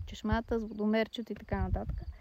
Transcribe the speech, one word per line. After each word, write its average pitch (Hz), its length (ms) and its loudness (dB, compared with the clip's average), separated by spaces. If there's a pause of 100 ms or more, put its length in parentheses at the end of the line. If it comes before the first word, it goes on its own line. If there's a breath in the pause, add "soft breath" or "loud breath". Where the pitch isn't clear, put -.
чешмата, 226 540 0
с 220 40 -2
водомерчето 220 680 2
и 202 40 -2
така 196 260 -2
нататък. 185 340 0 (260 soft breath)